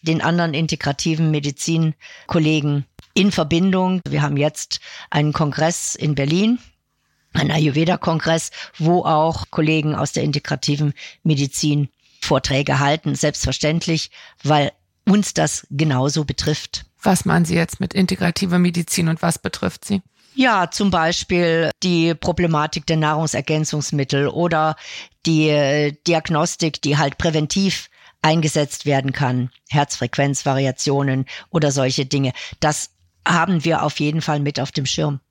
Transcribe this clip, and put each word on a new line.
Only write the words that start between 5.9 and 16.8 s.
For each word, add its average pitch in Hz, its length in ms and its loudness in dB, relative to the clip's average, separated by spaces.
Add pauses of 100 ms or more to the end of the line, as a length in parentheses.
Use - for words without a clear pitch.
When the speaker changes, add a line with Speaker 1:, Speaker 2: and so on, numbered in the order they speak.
Speaker 1:
in 151 180 -2
Berlin, 175 460 0 (720)
einen 147 160 0
Ayurveda-Kongress, 160 1040 0 (260)
wo 170 280 2
auch 151 440 0
Kollegen 156 460 0
aus - 160 -4
der 139 100 -4
integrativen 147 720 -2 (300)
Medizin 147 680 0 (320)
Vorträge 139 560 0
halten, 143 380 0
selbstverständlich, 156 960 -2 (320)
weil 143 280 2 (340)
uns 202 280 4
das - 380 -2
genauso 147 540 0
betrifft. - 600 -4 (160)